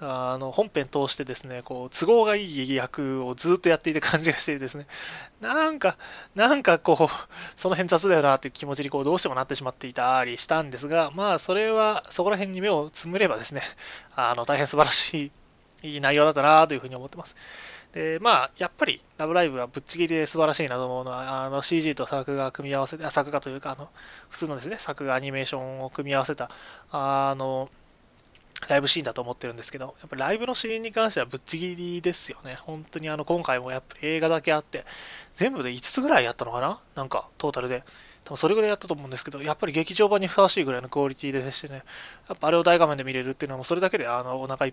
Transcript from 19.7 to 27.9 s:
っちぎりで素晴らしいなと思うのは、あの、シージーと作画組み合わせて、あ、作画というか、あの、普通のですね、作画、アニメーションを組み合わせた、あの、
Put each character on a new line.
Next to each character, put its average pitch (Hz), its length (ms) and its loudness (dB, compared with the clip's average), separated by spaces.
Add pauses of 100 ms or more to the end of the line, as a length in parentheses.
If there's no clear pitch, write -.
っ - 40 -14
ち - 140 -8
ぎ 175 80 2
り 165 80 0
で 156 120 0
素 160 120 -2
晴 160 80 6
ら 151 80 2
し 165 100 -2
い 139 40 -4
な 123 80 -4
と 127 100 -4
思 127 160 -4
う - 20 -8
の 127 60 -8
は、 131 340 -6
あ 135 40 -4
の、 139 120 -2
シ 165 180 2
ー - 20 2
ジ 156 100 0
ー 143 40 0
と 135 120 -4
作 139 300 -4
画 135 160 -2
組 139 160 -10
み 139 60 -4
合 139 60 0
わ 135 60 -2
せ 156 100 -10
て、 160 80 -12
あ、 143 60 -4
作 143 200 0
画 147 100 -2
と 139 100 -10
い 131 60 -10
う 139 40 -12
か、 143 120 -8
あ - 20 -8
の、 143 140 -16 (400)
普 - 100 -16
通 165 100 -4
の 143 80 -6
で 117 60 -10
す 143 60 -10
ね、 220 100 -8
作 - 280 -8
画、 131 80 0
ア 131 60 2
ニ 139 120 -8
メ 135 100 -4
ー - 20 -2
シ 139 120 -6
ョ - 20 -4
ン 131 240 -10
を 127 80 -8
組 143 200 -8
み 139 40 0
合 135 60 4
わ 127 40 2
せ 147 120 -4
た、 123 140 -8 (420)
あ 139 440 0
の、 131 320 -4 (1000)